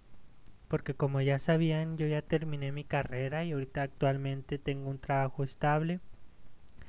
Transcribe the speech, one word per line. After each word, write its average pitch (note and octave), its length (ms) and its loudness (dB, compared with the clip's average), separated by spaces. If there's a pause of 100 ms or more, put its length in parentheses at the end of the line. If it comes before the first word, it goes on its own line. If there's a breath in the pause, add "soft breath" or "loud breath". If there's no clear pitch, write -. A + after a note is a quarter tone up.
(680)
Porque D3+ 260 -2
como C#3 280 2
ya C#3 180 4
sabían, D#3+ 580 4
yo D3+ 80 0
ya D3+ 160 2
terminé D3 500 0
mi C#3+ 120 -4
carrera C3+ 600 0
y E3+ 100 -2
ahorita C#3 280 -2
actualmente C3+ 760 0
tengo C#3 280 -2
un C3+ 120 -4
trabajo C#3 440 2
estable. D#3 560 2 (880 loud breath)